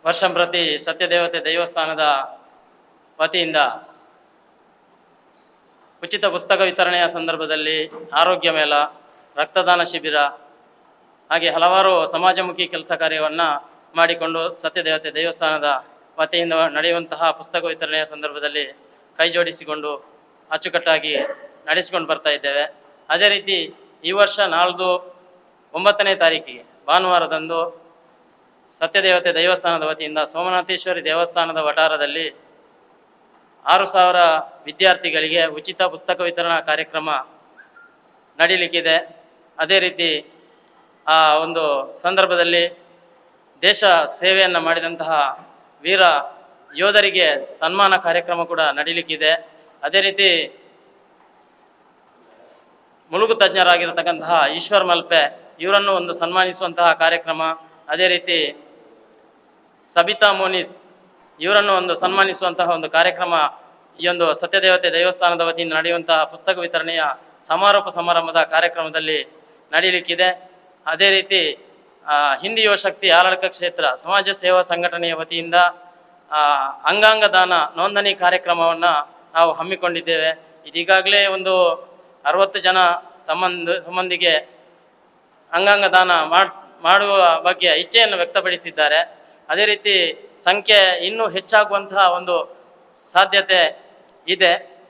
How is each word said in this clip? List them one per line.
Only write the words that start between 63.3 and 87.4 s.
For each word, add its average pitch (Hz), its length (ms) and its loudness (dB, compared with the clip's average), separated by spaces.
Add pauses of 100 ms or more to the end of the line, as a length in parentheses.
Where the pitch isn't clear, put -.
ಈ 165 80 -2
ಒಂದು 170 260 0
ಸತ್ಯದೇವತೆ 185 600 0
ದೇವಸ್ಥಾನದ 175 480 0
ವತಿಯಿಂದ 165 320 -4
ನಡೆಯುವಂತಹ 165 500 0
ಪುಸ್ತಕ 180 340 -4
ವಿತರಣೆಯ 165 460 -4 (380)
ಸಮಾರೋಪ 196 480 2
ಸಮಾರಂಭದ 170 540 0
ಕಾರ್ಯಕ್ರಮದಲ್ಲಿ 160 920 -4 (340)
ನಡೀಲಿಕ್ಕಿದೆ. 175 840 -2 (280)
ಅದೇ 165 240 2
ರೀತಿ, 190 500 0 (460)
ಆ, 147 280 2
ಹಿಂದೂ 214 280 -4
ಯುವ 208 140 4
ಶಕ್ತಿ 190 340 -4
ಆರಳಕ 185 360 4
ಕ್ಷೇತ್ರ 175 500 -4
ಸಮಾಜ 190 340 -2
ಸೇವಾ 185 320 2
ಸಂಘಟನೆಯ 170 520 -2
ವತಿಯಿಂದ, 165 420 -6 (760)
ಆ, 147 380 2
ಅಂಗಾಂಗ 214 540 2
ದಾನ 185 300 4 (240)
ನೋಂದಣಿ 202 380 0
ಕಾರ್ಯಕ್ರಮವನ್ನ 175 720 0 (480)
ನಾವು 165 180 4
ಹಮ್ಮಿಕೊಂಡಿದ್ದೇವೆ. 165 880 -4 (260)
ಇದೀಗಾಗಲೇ 190 600 2
ಒಂದು 185 460 2 (540)
ಅರವತ್ತು 196 340 0
ಜನ 185 180 2 (500)
ತಮ್ಮಂದು-, 180 540 -4
ತಮ್ಮೊಂದಿಗೆ 175 540 -2 (1160)
ಅಂಗಾಂಗ 202 340 2
ದಾನ 180 380 4
ಮಾಡ್-, 175 600 0
ಮಾಡುವ 185 580 4